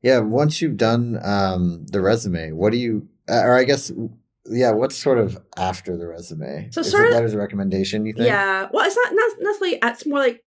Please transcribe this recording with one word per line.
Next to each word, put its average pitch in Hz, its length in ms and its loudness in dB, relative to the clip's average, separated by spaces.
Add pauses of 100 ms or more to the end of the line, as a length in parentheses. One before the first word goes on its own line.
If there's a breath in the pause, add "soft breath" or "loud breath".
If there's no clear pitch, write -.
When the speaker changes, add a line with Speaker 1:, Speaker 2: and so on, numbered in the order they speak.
Speaker 1:
Yeah, 127 160 4
once 127 420 0
you've 135 160 -2
done, 117 460 0
um, 90 640 0
the 101 140 -2
resume, 92 520 0
what 95 200 2
do 120 60 0
you, 113 300 -4 (200)
uh, - 160 2
or 123 120 6
I 127 80 6
guess, 139 240 0
w-, 113 220 -10 (360)
yeah, 120 260 2
what's 110 240 0
sort 131 220 2
of 95 200 0 (180)
after 90 400 -4
the 85 120 -10
resume? 82 640 -12
Speaker 2:
So 339 80 -4
Speaker 1:
Is 381 100 0
Speaker 2:
sort 415 140 4
Speaker 1:
it 466 40 4
Speaker 2:
of 480 60 4
Speaker 1:
letters - 200 2
of - 40 -2
recommendation, 98 680 -2
you 110 80 -4
think? 120 140 0
Speaker 2:
Yeah. 196 460 0
Well, - 140 0
it's 381 100 -2
not, 480 180 0
not 440 260 2
necessarily, 392 420 -2
it's - 240 -4
more 285 120 -2
like 247 340 0